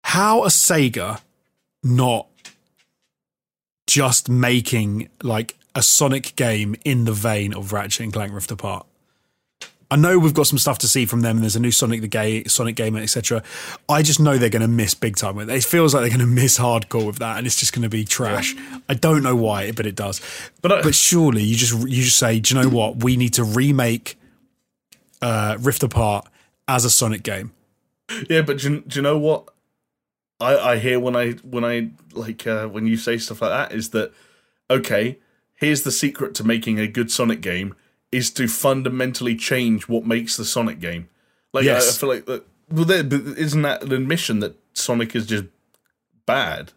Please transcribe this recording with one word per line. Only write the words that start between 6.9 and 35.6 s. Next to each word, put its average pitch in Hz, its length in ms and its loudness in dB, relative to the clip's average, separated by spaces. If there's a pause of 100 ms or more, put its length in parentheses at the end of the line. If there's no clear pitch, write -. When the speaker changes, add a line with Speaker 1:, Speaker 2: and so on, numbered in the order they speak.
Speaker 1:
the 113 80 2
vein 104 420 -2
of 98 180 -8
Ratchet 104 320 -4
and 104 80 -8
Clank 101 200 -6
Rift 98 180 -10
Apart? 98 360 -8 (1040)
I 143 40 4
know 175 240 8
we've 156 140 6
got 151 120 4
some 139 120 2
stuff 135 200 2
to 120 100 0
see 123 160 2
from 120 180 0
them, 113 140 2
and 113 60 2
there's 107 140 0
a 113 40 0
new 120 120 2
Sonic 113 280 0
the 110 80 -6
Ga-, 110 360 -2
Sonic 117 320 -2
game, 110 200 -2
et 110 100 -6
cetera. 117 360 -2 (460)
I 151 140 4
just 151 180 2
know 143 180 6
they're 120 100 4
gonna 113 200 2
miss 117 260 0
big 110 220 -4
time 98 180 -4
with 104 160 -10
it. 131 60 -2
It 127 80 0
feels 160 300 4
like 131 80 2
they're 120 140 2
gonna 123 120 4
miss 123 320 4
hardcore 117 460 0
with 101 120 -6
that, 113 200 -6
and 123 80 -6
it's 123 120 0
just - 140 0
gonna 117 160 -2
be 110 160 -2
trash. 101 500 -4
Speaker 2:
Yeah. - 240 -16 (100)
Speaker 1:
I 139 60 -2
don't 147 300 2
know 127 100 2
why, 107 380 0
but 113 140 -6
it 98 100 -6
does. 101 240 -6 (420)
Speaker 2:
But 175 80 2
I 185 120 4
Speaker 1:
But 151 120 2
surely 147 480 4
you 113 140 2
just, 117 160 0 (160)
you 127 160 0
just 123 140 4
say, 113 200 2
"Do 110 160 0
you 131 80 4
know 131 60 4
what? 117 340 0
We 127 140 4
need 123 180 2
to 127 80 2
remake, 120 760 0 (1040)
uh, 107 360 0
Rift 127 240 0
Apart 110 440 0 (420)
as 127 160 2
a 117 60 0
Sonic 110 340 0
game." 104 260 -6 (760)
Speaker 2:
Yeah, 160 140 4
but 139 160 -2
do 139 160 -2
you, 147 120 -6
do 135 140 -8
you - 20 -2
know 151 160 2
what 151 300 0 (920)
I, 131 160 4
I 117 220 2
hear 123 220 0
when 123 160 -2
I, 120 160 0 (100)
when 120 220 -6
I, 117 240 -2 (240)
like, 113 340 -10
uh, 110 220 -4
when 110 180 -6
you 113 100 2
say 117 220 -2
stuff 117 240 -8
like 98 80 0
that 117 260 -4
is 113 140 -6
that, 110 220 -4 (580)
okay, 123 480 0 (380)
here's 147 260 0